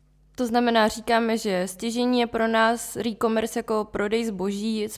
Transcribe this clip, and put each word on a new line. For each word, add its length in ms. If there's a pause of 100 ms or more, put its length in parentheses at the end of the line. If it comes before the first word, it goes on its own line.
(360)
To 100
znamená, 420
říkáme, 500
že 300
stěžení 520
je 80
pro 200
nás 480
re-commerce 640
jako 320
prodej 340
zboží, 640 (100)